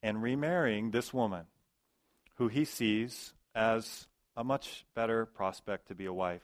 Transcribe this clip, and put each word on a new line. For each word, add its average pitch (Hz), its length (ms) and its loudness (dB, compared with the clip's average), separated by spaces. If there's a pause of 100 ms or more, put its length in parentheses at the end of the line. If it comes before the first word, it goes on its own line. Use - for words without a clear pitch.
and 107 200 0
remarrying 127 680 2
this 120 220 0
woman 101 320 0 (920)
who 120 120 4
he 131 160 2
sees 113 680 0 (200)
as 113 520 2 (320)
a 117 40 -4
much - 520 -4
better 113 320 2
prospect - 640 -4
to 98 60 -10
be 95 120 -8
a 92 80 -4
wife 90 300 -2